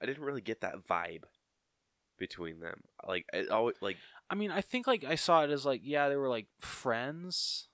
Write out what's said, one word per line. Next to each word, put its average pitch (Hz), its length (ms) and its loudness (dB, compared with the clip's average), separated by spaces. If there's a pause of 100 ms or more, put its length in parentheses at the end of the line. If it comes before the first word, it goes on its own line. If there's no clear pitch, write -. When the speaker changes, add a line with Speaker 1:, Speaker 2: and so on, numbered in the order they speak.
Speaker 1:
I 104 60 -6
didn't 143 180 -4
really 139 160 -4
get - 220 -4
that 95 240 -4
vibe 85 380 -2 (920)
between 85 420 -6
them. 85 240 -10 (220)
Like, 92 260 -2
it - 180 0
always, 110 300 4
like, 95 180 -2 (320)
Speaker 2:
I - 40 -2
mean, 208 160 0
I 190 120 0
think, 247 240 -4
like, 220 180 4
I 151 120 0
saw 160 280 6
it 143 60 2
as, 143 160 0
like, 135 180 2
yeah, 143 240 2
they 139 80 2
were, 135 120 0
like, 113 180 0 (120)
friends, 143 1160 -2